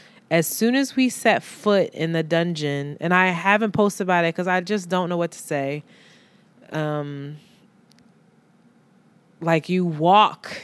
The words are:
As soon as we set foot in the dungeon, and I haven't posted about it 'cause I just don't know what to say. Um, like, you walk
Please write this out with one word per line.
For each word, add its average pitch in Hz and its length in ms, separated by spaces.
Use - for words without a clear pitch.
As 165 140
soon 233 280
as 269 220
we 254 140
set - 320
foot - 500
in 165 200
the 165 100
dungeon, 151 800
and 170 120
I 185 140
haven't 190 460
posted 202 340
about 175 180
it 165 100
'cause 180 140
I 185 140
just 180 260
don't 180 220
know 175 80
what 170 140
to - 60
say. 143 460
Um, 147 640
like, 165 260
you 180 160
walk 175 800